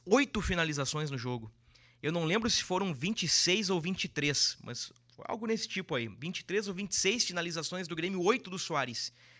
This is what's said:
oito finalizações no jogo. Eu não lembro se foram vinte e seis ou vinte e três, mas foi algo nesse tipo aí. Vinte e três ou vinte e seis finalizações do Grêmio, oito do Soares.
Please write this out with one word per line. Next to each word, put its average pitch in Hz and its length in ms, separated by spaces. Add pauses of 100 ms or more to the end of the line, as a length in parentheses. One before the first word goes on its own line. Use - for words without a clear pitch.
oito 220 380
finalizações 151 680
no 135 60
jogo. 120 340 (520)
Eu 156 100
não 170 120
lembro 220 240
se - 160
foram 185 300
vinte 175 300
e 147 40
seis 185 400
ou 185 100
vinte 175 260
e - 40
três, - 560
mas - 260 (240)
foi - 140
algo 226 180
nesse 220 220
tipo 180 260
aí. 117 140
Vinte 117 300
e - 80
três 196 200
ou 202 60
vinte 196 200
e - 40
seis 220 300
finalizações 170 600
do 165 80
Grêmio, 180 280
oito 214 260
do 185 100
Soares. 127 540 (260)